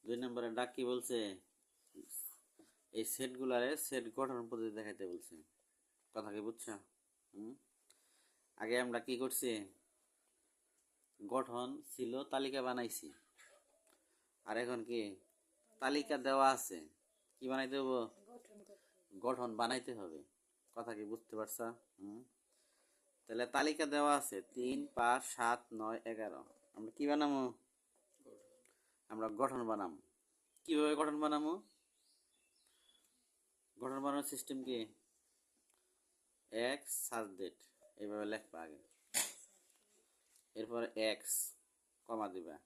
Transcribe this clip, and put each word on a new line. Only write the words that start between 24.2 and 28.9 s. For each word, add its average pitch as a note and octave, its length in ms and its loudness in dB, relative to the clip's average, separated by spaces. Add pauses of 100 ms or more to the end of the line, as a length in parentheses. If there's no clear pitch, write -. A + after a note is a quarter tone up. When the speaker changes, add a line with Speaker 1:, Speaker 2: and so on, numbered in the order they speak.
Speaker 1:
তিন, B2+ 220 0 (200)
পাঁচ, B2 240 6 (140)
সাত, A#2+ 240 4 (140)
নয়, A2 320 -4
এগারো। G#2+ 360 -4 (340)
আমরা A2 220 -8
কি D3 100 0
বানামু? C#3+ 360 4 (1700)